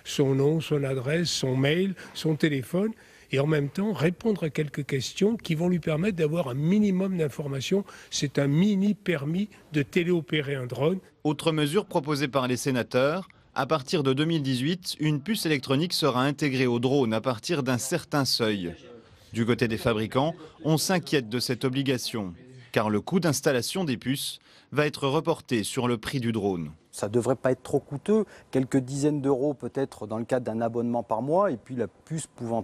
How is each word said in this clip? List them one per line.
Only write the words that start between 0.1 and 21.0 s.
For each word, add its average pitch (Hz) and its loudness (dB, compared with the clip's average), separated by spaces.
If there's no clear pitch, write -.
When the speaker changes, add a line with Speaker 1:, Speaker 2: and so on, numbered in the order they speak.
Speaker 1:
nom, 147 2
son 147 -2
adresse, 135 -2
son 131 -2
mail, 160 2
son 160 0
téléphone, 165 0
et 135 2
en 143 2
même 147 2
temps 202 -2
répondre 175 0
à 156 -2
quelques 147 -4
questions 190 0
qui - -2
vont 170 0
lui 180 2
permettre 165 0
d'avoir 160 0
un 123 -4
minimum 190 2
d'informations. 147 -2
C'est - -2
un 139 4
mini 196 4
permis 165 -2
de 147 2
téléopérer 160 0
un 131 -6
drone. 160 0
Speaker 2:
Autre 151 0
mesure 156 2
proposée 147 -2
par 127 0
les 127 2
sénateurs, 135 0
à 135 0
partir 151 0
de 135 4
deux 147 2
mille 165 2
dix-huit, 135 -2
une 151 2
puce 208 -2
électronique 151 2
sera 127 2
intégrée 135 2
au 120 2
drone 123 4
à 110 2
partir 131 -2
d'un 123 0
certain 151 -2
seuil. 104 0
Du 113 0
côté 120 4
des 110 -2
fabricants, 131 0
on 156 4
s'inquiète 143 0